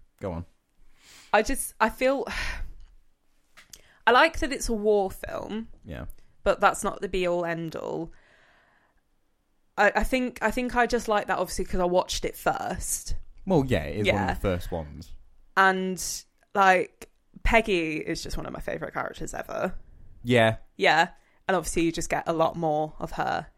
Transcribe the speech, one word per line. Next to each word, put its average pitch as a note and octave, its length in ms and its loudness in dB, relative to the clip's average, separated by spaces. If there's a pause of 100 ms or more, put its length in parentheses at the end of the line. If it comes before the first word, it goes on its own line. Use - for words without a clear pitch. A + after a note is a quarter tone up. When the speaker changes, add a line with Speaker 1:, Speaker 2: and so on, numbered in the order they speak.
(220)
Speaker 1:
go G2 100 -6
on. E2+ 140 -8 (880)
Speaker 2:
I G#3+ 80 6
just, - 380 -4
I A3 100 4
feel, C4 360 0 (280)
<sighs> - 160 -8 (1400)
I - 20 6
like D#4 280 4
that C#4 120 -2
it's - 180 -6
a A#3 40 -2
war G#3 380 2
film, - 560 -10 (180)
Speaker 1:
Yeah. B1+ 200 -10 (380)
Speaker 2:
but - 160 2
that's F3+ 240 2
not G3 180 -2
the G3 60 -4
be-all, F3 380 0
end-all. E3 680 -6 (1700)
I, G3+ 200 6
I G3+ 60 2
think, B3+ 380 -2
I A3 100 2
think B3 240 -4
I A#3+ 120 4
just A#3 200 -2
like G#3 200 0
that, F#3 100 0
obviously, F#3 280 -2
'cause F#3+ 140 -2
I F3+ 60 4
watched F3+ 400 0
it - 100 -6
first. - 800 -4 (300)
Speaker 1:
Well, D3+ 220 4
yeah, F#2+ 160 2
it D2 160 -6
is G2+ 120 2
one - 120 2
of B2+ 60 0
Speaker 2:
Yeah. E3 40 -2
Speaker 1:
the - 60 -6
first F2+ 320 -2
ones. D2+ 400 -8 (440)
Speaker 2:
And, F#3+ 480 2 (500)
like, F#3+ 560 4 (340)
Peggy F3 540 4
is D#3+ 260 -4
just - 120 -6
one - 100 -4
of - 60 -8
my - 80 -10
favourite - 340 -8
characters - 400 -6
ever. - 420 -6 (480)
Speaker 1:
Yeah. A2+ 340 6 (180)
Speaker 2:
Yeah. F3 340 4 (380)
And F#3+ 80 2
obviously E3+ 280 0
you E3+ 80 2
just D#3+ 180 -6
get D3 180 -2
a E3+ 60 0
lot D#3+ 220 2
more D#3 440 -2
of E3 140 -6
her - 340 -2 (100)